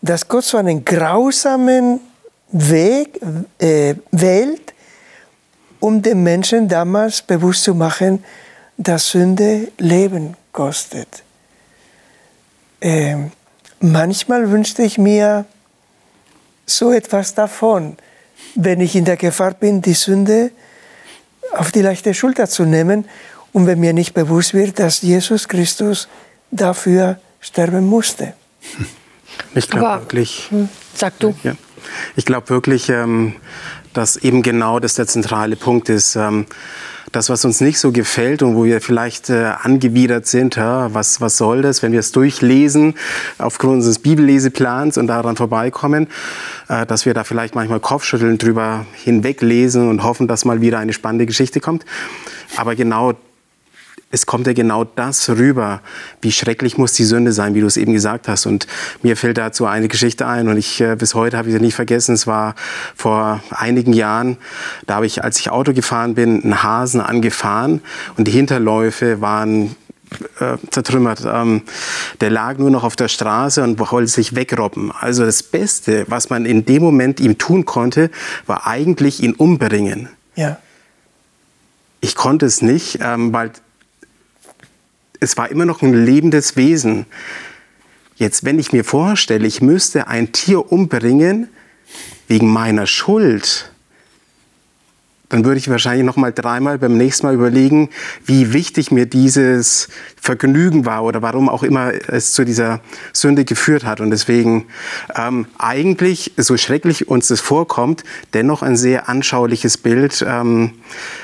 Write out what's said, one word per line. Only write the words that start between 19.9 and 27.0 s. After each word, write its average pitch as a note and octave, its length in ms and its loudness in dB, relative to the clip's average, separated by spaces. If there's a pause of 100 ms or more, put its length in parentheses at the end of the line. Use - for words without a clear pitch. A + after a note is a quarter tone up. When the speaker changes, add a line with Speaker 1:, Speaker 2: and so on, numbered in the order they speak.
Speaker 1:
Sünde G3+ 580 2 (1040)
auf - 180 -4
die G#3 120 2
leichte F#3+ 300 0
Schulter B3+ 360 0
zu - 160 0
nehmen E3 400 2 (480)
und F#3 120 4
wenn F3 140 2
mir E3+ 140 2
nicht E3+ 200 0
bewusst E3 400 0
wird, G3 240 0
dass E3+ 240 0
Jesus F#3 460 0
Christus F#3 640 -2 (420)
dafür F#3 680 0 (220)